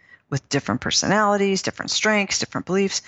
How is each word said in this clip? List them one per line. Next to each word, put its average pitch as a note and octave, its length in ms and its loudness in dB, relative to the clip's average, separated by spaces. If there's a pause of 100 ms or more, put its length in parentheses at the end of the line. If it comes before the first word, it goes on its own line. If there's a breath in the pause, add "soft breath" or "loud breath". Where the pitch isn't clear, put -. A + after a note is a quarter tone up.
(280 soft breath)
with - 220 -4
different C3 320 -2
personalities, G3 800 2
different - 280 -6
strengths, G#3 500 0
different - 260 -6
beliefs, F#3+ 420 0